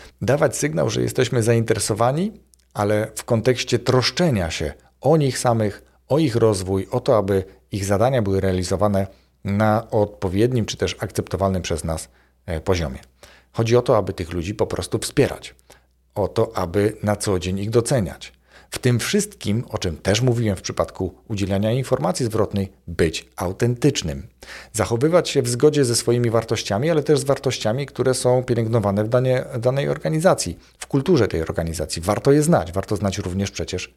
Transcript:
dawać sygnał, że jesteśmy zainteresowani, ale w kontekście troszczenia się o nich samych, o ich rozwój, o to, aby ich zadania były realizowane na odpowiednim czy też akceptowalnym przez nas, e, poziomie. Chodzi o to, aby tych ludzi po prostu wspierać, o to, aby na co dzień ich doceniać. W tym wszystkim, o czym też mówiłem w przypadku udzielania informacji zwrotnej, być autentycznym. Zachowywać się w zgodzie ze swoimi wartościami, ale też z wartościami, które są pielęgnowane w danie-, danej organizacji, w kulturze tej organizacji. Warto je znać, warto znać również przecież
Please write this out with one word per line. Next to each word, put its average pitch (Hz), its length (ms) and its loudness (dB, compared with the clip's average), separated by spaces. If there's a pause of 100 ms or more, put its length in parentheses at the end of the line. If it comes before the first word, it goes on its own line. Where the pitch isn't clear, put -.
(220)
dawać 131 360 2
sygnał, 151 320 0
że 120 120 -2
jesteśmy 120 420 0
zainteresowani, 117 880 0 (420)
ale 107 420 0
w - 80 -10
kontekście 120 560 0
troszczenia 123 720 0
się 73 220 -6 (280)
o 151 160 4
nich 139 220 0
samych, 113 440 0 (240)
o 135 120 2
ich 139 160 2
rozwój, 95 560 2
o 127 80 -2
to, 123 180 4
aby 98 260 2 (280)
ich 98 140 -4
zadania 113 360 2
były 95 200 0
realizowane 95 680 0 (360)
na 107 480 0
odpowiednim 104 760 0
czy - 120 -8
też 90 220 -2
akceptowalnym 95 600 -2
przez 82 220 -4
nas, 80 260 -6 (360)
e, 80 160 -6
poziomie. 82 380 -2 (520)
Chodzi 117 240 0
o 123 60 6
to, 120 160 4
aby 98 160 -2
tych 90 200 -8
ludzi 90 220 -4
po - 120 0
prostu - 320 -4
wspierać, - 560 -2 (600)
o 98 120 0
to, - 300 -2
aby 101 460 0
na 104 120 2
co 101 240 -2
dzień 92 200 -4
ich 101 100 -6
doceniać. 113 640 0 (400)
W - 60 -8
tym 120 200 2
wszystkim, 196 680 -2
o 107 80 -8
czym 82 200 -4
też 107 240 0
mówiłem 117 340 2
w - 60 -12
przypadku 87 520 -4 (140)
udzielania 98 440 0
informacji 135 540 -2
zwrotnej, 104 460 -2 (160)
być 85 480 -2
autentycznym. 98 920 -2 (460)
Zachowywać 139 560 0
się 143 120 0
w 120 80 -4
zgodzie 139 360 4
ze 117 100 0
swoimi 120 340 2
wartościami, 113 600 0
ale 156 140 0
też 151 160 2
z 127 40 -4
wartościami, 131 640 -2
które 123 280 0
są 123 300 2
pielęgnowane 110 600 0
w 110 60 -2
danie-, 127 360 2 (140)
danej 135 300 0
organizacji, 156 720 0 (180)
w - 100 -16
kulturze 139 400 4
tej 82 140 -2
organizacji. 82 600 -4
Warto 104 300 2
je 151 120 6
znać, 120 280 2
warto 98 240 -4
znać 98 220 -2
również 95 340 -4
przecież - 460 -8